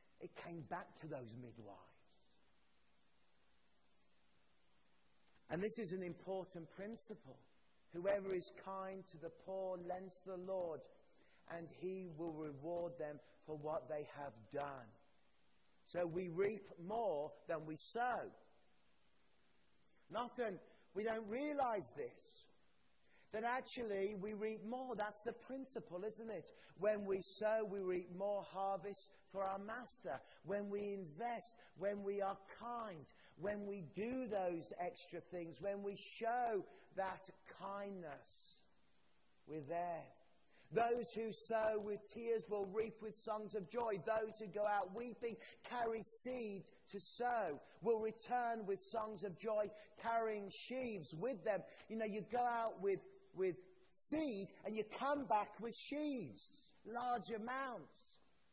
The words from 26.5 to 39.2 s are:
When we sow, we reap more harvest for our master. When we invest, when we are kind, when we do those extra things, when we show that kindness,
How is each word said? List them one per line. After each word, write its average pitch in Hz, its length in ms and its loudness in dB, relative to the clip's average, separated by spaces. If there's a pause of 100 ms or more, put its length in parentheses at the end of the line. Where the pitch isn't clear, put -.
When 202 280 4
we 190 160 6
sow, 214 480 4
we 202 100 0
reap 180 360 2
more 196 360 2
harvest 196 580 0 (220)
for 196 100 0
our 196 160 2
master. 202 600 -6 (240)
When 202 240 0
we 202 120 0 (120)
invest, 196 600 -4 (260)
when 202 240 0
we 202 180 0
are 196 160 4 (240)
kind, 220 440 -4 (360)
when 202 260 -2
we 202 180 -4 (120)
do 247 320 0
those 180 500 2
extra 170 420 -4 (100)
things, 170 300 -6
when 202 220 0
we 202 140 -2
show 226 680 2 (320)
that 185 340 -2 (320)
kindness, 196 920 -6 (920)